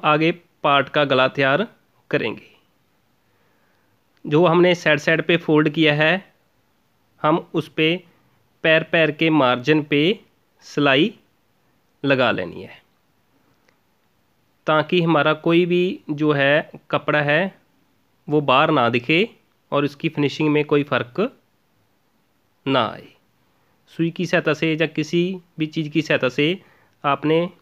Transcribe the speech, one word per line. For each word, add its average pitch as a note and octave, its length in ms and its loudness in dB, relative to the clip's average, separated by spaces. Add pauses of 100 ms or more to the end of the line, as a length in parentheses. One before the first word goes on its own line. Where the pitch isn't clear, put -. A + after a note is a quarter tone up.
आगे D#3 260 2 (340)
पार्ट C#3 240 2
का D3+ 160 0
गला C3 240 2
तैयार C#3+ 380 0 (440)
करेंगे। G#2+ 360 -4 (1800)
जो D#3 220 2
हमने F3 280 4
साइड D3+ 260 2
साइड D#3+ 220 0
पे E3+ 160 2
फोल्ड D#3 320 0
किया D3+ 240 2
है, D#3 380 0 (880)
हम E3+ 220 0 (100)
उस E3 160 -4
पे D#3+ 260 -2 (680)
पैर D#3+ 200 4
पैर D#3+ 280 0
के E3 200 0
मार्जिन C3+ 520 2
पे D3+ 360 0 (460)
सिलाई D3 460 0 (920)
लगा C3 260 2
लेनी F2+ 320 -8
है, - 180 -20 (1900)
ताकि D#3 360 0
हमारा D#3 320 2
कोई E3+ 320 0
भी F3+ 340 -2 (120)
जो D3+ 200 0
है C#3+ 380 0 (200)
कपड़ा D3 320 -2
है D#3 420 -2 (640)
वो D3 140 0
बाहर C#3 280 2
ना C3 180 2
दिखे B2 280 0 (560)
और C#3+ 120 0
इसकी C#3+ 240 -6
फिनिशिंग D3+ 400 -2
में D3 160 0
कोई D3 200 0
फ़र्क B2 340 -4 (1500)
ना C3+ 180 0
आए। - 240 -10 (840)
सुई E3 180 -4
की E3+ 160 -6
सहायता D#3+ 280 -2
से D#3+ 180 -2
या D#3 160 -2
किसी D#3+ 320 -4 (380)
भी D#3 80 -4
चीज़ D#3 220 -8
की D#3 140 -4
सहायता C#3 260 -2
से D3 180 -2 (580)
आपने D3+ 440 -2 (140)